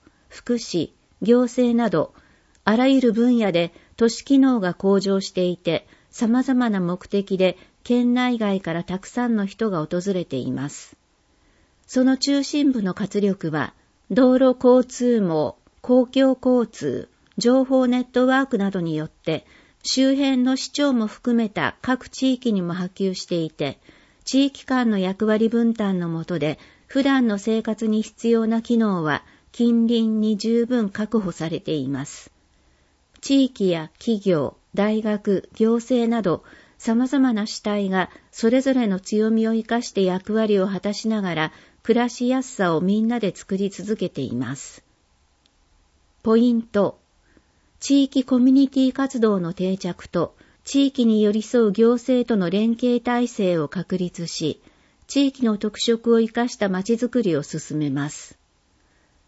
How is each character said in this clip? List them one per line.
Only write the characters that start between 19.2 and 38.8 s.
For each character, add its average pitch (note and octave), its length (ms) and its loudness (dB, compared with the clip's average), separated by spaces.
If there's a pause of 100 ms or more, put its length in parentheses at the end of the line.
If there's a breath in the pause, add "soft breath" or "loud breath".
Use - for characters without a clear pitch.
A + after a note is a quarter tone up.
周 C4+ 320 2
辺 C4+ 240 0
の B3+ 160 2
市 - 160 -10
町 C#4+ 220 0
も A3 140 0
含 A#3+ 280 -4
め A3+ 140 0
た D3+ 320 -4
各 B3+ 260 -4
地 C4 260 -2
域 B3 200 -2
に F#3+ 80 0
も F3 120 -4
波 F3+ 120 -6
及 F#3+ 300 -4
し - 100 -12
て F3+ 160 -4
い D#3+ 100 -4
て、 C#3 280 -6 (440 soft breath)
地 C4+ 220 2
域 - 200 -6
間 B3+ 240 0
の G#3 80 0
役 F#3+ 280 -2
割 G#3+ 240 2
分 A#3 240 0
担 G3 260 -2
の F3 80 -4
下 E3 320 -6
で、 D3 180 -2 (300 soft breath)
普 C#4 160 -2
段 C4+ 240 2
の G3+ 100 0
生 A3 260 -2
活 A3 240 -4
に G#3+ 140 0
必 - 280 -6
要 A3+ 180 2
な A3+ 140 0
機 A#3 160 0
能 G3 260 0
は D3 200 -2 (280 soft breath)
近 A#3 360 2
隣 A3+ 200 0
に G#3+ 300 0
十 A#3 280 0
分 A#3 240 -2
確 A3 300 -4
保 F#3 120 -4
さ E3 180 -8
れ E3 100 -6
て - 140 -6
い C3+ 160 -4
ま C#3 160 -6
す。 - 260 -20 (880)
地 C#4 260 2
域 G#3 240 -2
や E3 200 -4 (100)
企 A3 220 -2
業、 D#3+ 360 0 (160)
大 G#3+ 280 0
学、 G#3 540 -2
行 A3 200 2
政 A#3 340 0
な A#3 120 0
ど、 F3+ 220 -2 (340 loud breath)
様 A#3 300 0
々 C4 240 2
な G#3+ 140 -2
主 - 160 -12
体 G#3 280 -2
が F#3 200 0 (220 loud breath)
そ - 180 0
れ C4 100 4
ぞ C4+ 140 0
れ B3 140 2